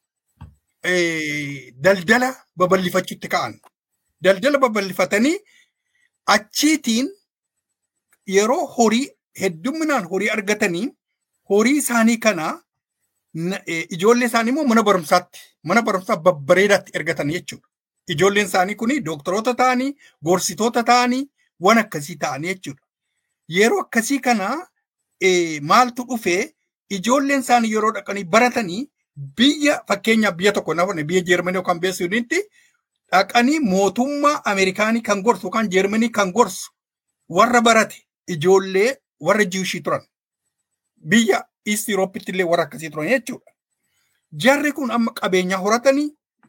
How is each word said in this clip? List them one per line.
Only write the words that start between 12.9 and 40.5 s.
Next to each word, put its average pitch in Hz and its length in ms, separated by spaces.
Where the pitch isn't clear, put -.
na-, 180 300
eh, 165 240
ijoollee 226 360
isaanii 233 240
immoo 294 140
mana 226 180
barumsaatti, 185 580
mana 196 200
barumsaa 196 340
babbareedaatti 180 800
ergatan 156 360
jechuudha. - 360
Ijoolleen 196 380
isaanii 190 280
kuni 247 260
doktoroota 185 540
ta'anii, 254 360
gorsitoota 214 580
ta'anii, 247 460
waan 214 180
akkasii 160 380
ta'anii 147 380
jechuudha. 170 280
Yeroo 220 320
akkasii 233 400
kana, 214 280
eh, 170 420
maaltu 233 460
dhufee 220 440
ijoolleen 269 500
isaanii 240 320
yeroo 214 200
dhaqanii 202 320
baratanii 226 640
biyya, 285 520
fakkeenyaaf 214 480
biyya 196 160
tokko 160 220
na 170 120
fudhanne, 165 180
biyya 180 180
Jeermanii 180 360
yookaan 180 220
biyya 185 140
Siwiidinitti 233 480
dhaqanii 214 480
mootummaa 254 840
Ameerikaanii 208 580
kan 202 200
gorsu 220 240
yookaan 220 240
Jeermanii 202 400
kan 196 220
gorsu 196 400
warra 233 320
barate 220 420
ijoollee 190 680
warra 202 240
Jiwishii 185 360
turan. 156 220